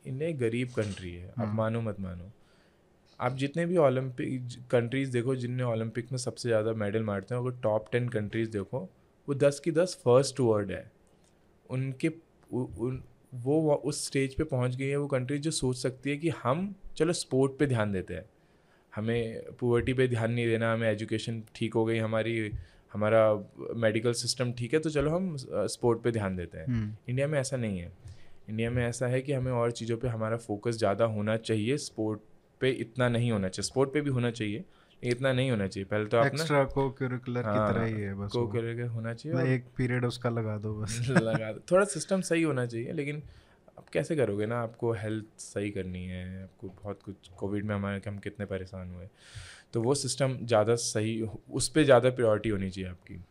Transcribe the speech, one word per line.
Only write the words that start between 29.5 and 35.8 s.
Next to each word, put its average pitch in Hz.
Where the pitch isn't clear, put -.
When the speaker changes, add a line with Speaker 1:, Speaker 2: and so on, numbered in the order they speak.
Speaker 1:
और 117
चीज़ों 117
पे 123
हमारा 110
फोकस 107
ज़्यादा 107
होना 107
चाहिए, 110
स्पोर्ट 107
पे 127
इतना 123
नहीं 117
होना 95
चाहिए। 101
स्पोर्ट 135
पे 151
भी 143
होना 120
चाहिए, 110
लेकिन -
इतना 135
नहीं 131
होना 101
चाहिए। 98